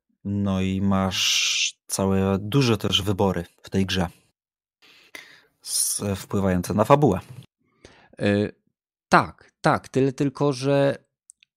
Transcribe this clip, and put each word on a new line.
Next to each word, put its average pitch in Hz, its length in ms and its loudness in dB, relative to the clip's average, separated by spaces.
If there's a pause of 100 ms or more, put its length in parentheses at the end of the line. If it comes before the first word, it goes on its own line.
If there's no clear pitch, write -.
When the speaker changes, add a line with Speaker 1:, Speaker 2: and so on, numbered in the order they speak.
(240)
Speaker 1:
No 101 360 -2
i 95 200 -2
masz - 1040 -2
całe, 95 540 0
duże 113 380 0
też - 240 0
wybory 92 420 0 (180)
w - 80 -20
tej 95 160 0
grze 92 220 -2 (1600)
s-, - 380 -4 (140)
wpływające 95 580 0
na 104 100 4
fabułę. 143 360 4 (1000)
Speaker 2:
E, - 80 -2 (800)
tak, 127 420 0 (100)
tak, 139 280 0
tyle 135 240 0
tylko, 143 400 -2
że 139 460 0 (580)